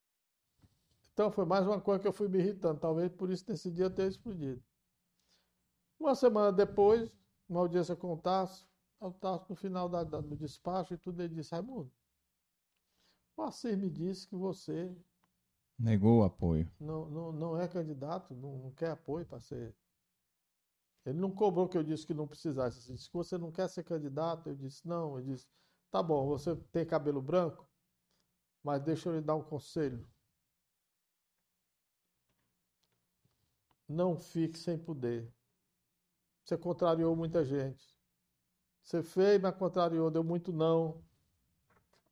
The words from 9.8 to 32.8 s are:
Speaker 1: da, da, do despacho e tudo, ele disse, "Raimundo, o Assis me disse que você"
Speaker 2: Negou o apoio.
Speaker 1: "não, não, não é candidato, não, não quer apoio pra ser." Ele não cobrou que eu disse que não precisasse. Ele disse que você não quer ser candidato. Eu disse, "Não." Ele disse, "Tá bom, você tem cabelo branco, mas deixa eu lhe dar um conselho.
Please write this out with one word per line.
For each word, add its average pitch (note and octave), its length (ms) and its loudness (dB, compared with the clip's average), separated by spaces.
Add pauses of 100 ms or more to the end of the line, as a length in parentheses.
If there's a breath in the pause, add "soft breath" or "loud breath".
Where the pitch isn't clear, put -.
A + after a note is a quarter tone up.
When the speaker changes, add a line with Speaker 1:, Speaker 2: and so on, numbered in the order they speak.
Speaker 1:
da, F3 160 -2
da, D#3 160 -6
do D3 160 -8
despacho F3 600 -6
e - 20 -8
tudo, F3+ 240 -8
ele E3+ 140 -6
disse, D#3 160 -8
"Raimundo, F3+ 400 -8 (1500)
o D#4+ 60 -6
Assis A#3 340 -4
me G3 140 -2
disse F3+ 360 -6
que - 80 -12
você" F3+ 560 -6 (840)
Speaker 2:
Negou A2+ 440 6
o - 20 8
apoio. E2 440 2 (120)
Speaker 1:
"não, D#3 280 -6
não, D#3+ 240 -8
não E3 300 -4
é F3+ 60 -4
candidato, D#3+ 640 -8
não, C3+ 240 -12
não C3 140 -12
quer E3 180 -6
apoio D#3 380 -6
pra A#2+ 120 -14
ser." A#2 360 -12 (1300)
Ele C3+ 140 -4
não F#3+ 140 -2
cobrou F#3+ 360 2
que F3+ 80 -2
eu E3 60 2
disse D3+ 240 -2
que F3 80 -4
não D3+ 140 -4
precisasse. C3 500 -4 (100)
Ele B2+ 80 -12
disse - 140 -16
que - 80 -6
você F3 180 -6
não E3+ 160 -6
quer F3+ 160 -4
ser E3+ 160 -8
candidato. D#3+ 640 -4
Eu D3 80 -8
disse, C3+ 320 -12
"Não." E3 300 -4
Ele C3 160 -6
disse, B2 140 -12 (420)
"Tá F#3+ 140 0
bom, D3 240 2
você D3 280 -2 (160)
tem E3 140 0
cabelo D3 340 0
branco, E3 480 0 (960)
mas C#3+ 200 0
deixa D#3+ 260 0
eu E3 60 0
lhe D#3 60 0
dar D#3 140 2
um D#3 80 0
conselho. C3+ 640 -4 (3750)